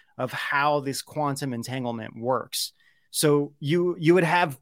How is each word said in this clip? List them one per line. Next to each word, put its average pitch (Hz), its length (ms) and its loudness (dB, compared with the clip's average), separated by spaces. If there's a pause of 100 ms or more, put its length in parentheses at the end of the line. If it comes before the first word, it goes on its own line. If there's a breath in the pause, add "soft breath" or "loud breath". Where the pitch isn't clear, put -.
(180 soft breath)
of 127 140 -4
how 147 480 0
this 135 200 -6
quantum 139 540 -4
entanglement 117 600 -6
works. 117 560 -4 (400)
So 147 480 2
you, 175 380 0
you 170 160 6
would 185 100 6
have, 170 360 2